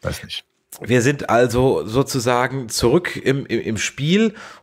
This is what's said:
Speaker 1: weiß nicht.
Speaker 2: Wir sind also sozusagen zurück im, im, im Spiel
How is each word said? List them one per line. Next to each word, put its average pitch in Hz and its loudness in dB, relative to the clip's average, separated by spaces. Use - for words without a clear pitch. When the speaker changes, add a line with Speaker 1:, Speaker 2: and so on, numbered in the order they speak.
Speaker 1:
weiß - -6
nicht. - -12
Speaker 2:
Wir 123 2
sind 123 0
also 117 2
sozusagen 123 -2
zurück 135 2
im, 135 -2
im, 113 -2
im 110 -4
Spiel 190 0